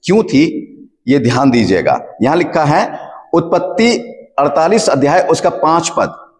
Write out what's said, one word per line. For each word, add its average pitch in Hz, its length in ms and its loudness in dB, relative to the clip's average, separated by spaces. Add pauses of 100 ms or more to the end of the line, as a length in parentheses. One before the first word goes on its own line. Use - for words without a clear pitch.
क्यों 214 200 2
थी, - 500 -2 (360)
ये 139 100 4
ध्यान 123 320 2
दीजिएगा। 87 720 0
यहां 143 140 2
लिखा 165 280 0
है 170 340 0 (360)
उत्पत्ति 180 640 0 (400)
अड़तालीस 160 500 2
अध्याय 143 320 2
उसका 165 300 0
पांच 165 460 0
पद 180 120 0 (320)